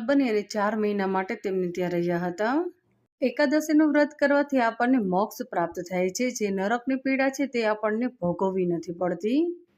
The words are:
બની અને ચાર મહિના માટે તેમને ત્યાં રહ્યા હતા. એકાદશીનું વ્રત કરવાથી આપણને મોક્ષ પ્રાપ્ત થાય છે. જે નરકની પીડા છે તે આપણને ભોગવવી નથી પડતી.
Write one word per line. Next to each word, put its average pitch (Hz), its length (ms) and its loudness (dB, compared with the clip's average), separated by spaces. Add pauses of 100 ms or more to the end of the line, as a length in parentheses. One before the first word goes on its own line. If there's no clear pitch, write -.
બની 277 220 4
અને 208 140 0
ચાર 208 340 -2
મહિના 208 300 0
માટે 190 280 -2
તેમને 185 360 -2
ત્યાં 175 200 -2
રહ્યા 175 280 0
હતા. 220 520 -2 (500)
એકાદશીનું 302 680 2
વ્રત 294 300 4
કરવાથી 285 400 2
આપણને 240 400 2
મોક્ષ 196 520 0
પ્રાપ્ત 170 300 -2 (100)
થાય 185 200 0
છે. 247 200 -2
જે 208 200 -4
નરકની 226 440 -2
પીડા 269 340 0
છે 277 180 -2
તે 240 180 -2
આપણને 214 420 0
ભોગવવી 185 600 -2
નથી 170 260 -4
પડતી. 208 760 -2 (120)